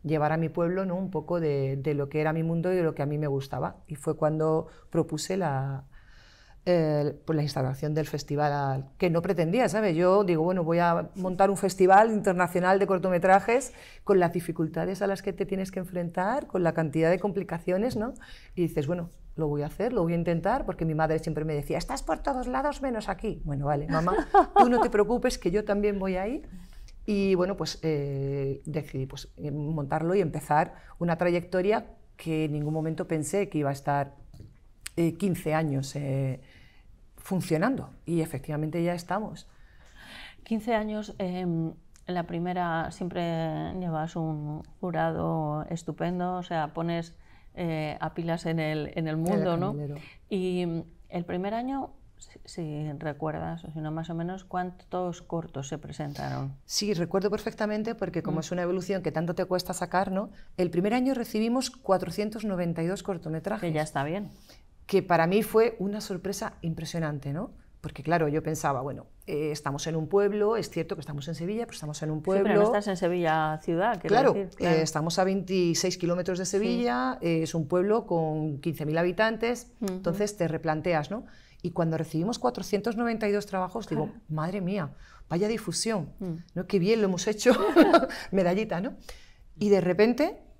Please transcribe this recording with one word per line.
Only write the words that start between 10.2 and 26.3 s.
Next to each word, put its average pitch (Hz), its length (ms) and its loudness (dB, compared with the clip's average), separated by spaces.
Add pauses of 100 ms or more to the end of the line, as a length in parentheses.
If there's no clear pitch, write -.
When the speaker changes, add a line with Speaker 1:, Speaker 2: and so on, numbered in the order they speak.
Speaker 1:
digo, 165 180 2
bueno, 180 220 2
voy 170 140 2
a 170 360 2
montar 185 340 4
un 196 80 2
festival 190 540 8
internacional 180 680 4
de 196 80 4
cortometrajes 190 840 4 (300)
con 196 160 6
las 170 140 4
dificultades 170 680 -2
a 202 60 0
las 196 140 -2
que 196 120 -4
te 196 120 -2
tienes 190 260 -4
que 185 80 -6
enfrentar, 185 680 -2
con 185 160 0
la 165 100 4
cantidad 160 360 2
de 180 100 4
complicaciones, 196 800 -2
¿no? 240 160 -4 (420)
Y 180 80 0
dices, 156 240 0
bueno, 170 220 -4 (280)
lo 160 100 0
voy 147 140 0
a 147 60 -2
hacer, 214 260 -2
lo 196 100 2
voy 165 100 2
a 170 40 2
intentar, 175 480 0
porque 175 200 -4
mi 160 100 0
madre 160 240 2
siempre 156 260 -4
me 156 80 -2
decía, 143 240 -2
"Estás 254 260 -4
por 320 160 -2
todos 254 280 -2
lados 269 340 -2
menos 226 280 -4
aquí". 180 360 -6
Bueno, 143 220 -2
vale, 151 200 0
mamá, 165 280 2 (420)
tú 240 120 8
no 240 120 4
te 233 80 4
preocupes, 214 480 2
que - 120 -2
yo 202 160 0
también 202 320 0
voy 190 200 -2
ahí. 226 260 -4 (640)